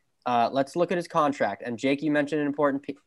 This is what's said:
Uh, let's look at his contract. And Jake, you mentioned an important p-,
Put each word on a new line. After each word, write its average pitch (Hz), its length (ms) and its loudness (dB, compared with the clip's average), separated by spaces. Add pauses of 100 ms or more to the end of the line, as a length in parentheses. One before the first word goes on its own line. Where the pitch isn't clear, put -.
(240)
Uh, 120 280 2
let's 135 240 -2
look 175 160 0
at 185 40 0
his 170 120 -4
contract. 139 580 0
And 120 120 -6
Jake, 139 240 0
you 156 100 0
mentioned 147 300 0
an 147 40 0
important 143 380 0
p-, 139 120 -8 (100)